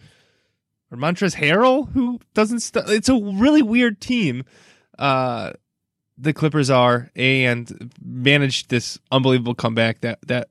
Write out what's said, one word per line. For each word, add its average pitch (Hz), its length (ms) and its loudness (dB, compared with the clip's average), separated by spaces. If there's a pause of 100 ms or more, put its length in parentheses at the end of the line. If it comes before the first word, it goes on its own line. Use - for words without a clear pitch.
(920)
or 120 60 -16
Montrezl 175 380 -2
Harrell, 247 580 2
who 247 260 -2 (140)
doesn't 220 280 0
st-, - 280 -6
it's 214 200 0
a 262 60 4
really 220 460 4
weird 233 400 0
team. 151 420 -2 (540)
Uh, 127 540 -2 (680)
the 147 160 -2
Clippers 143 360 0
are, 123 460 2
and 123 760 -2 (120)
managed 131 680 0
this - 280 -4 (140)
unbelievable 127 440 2
comeback 113 460 -2
that, 117 260 -6
that 123 240 -4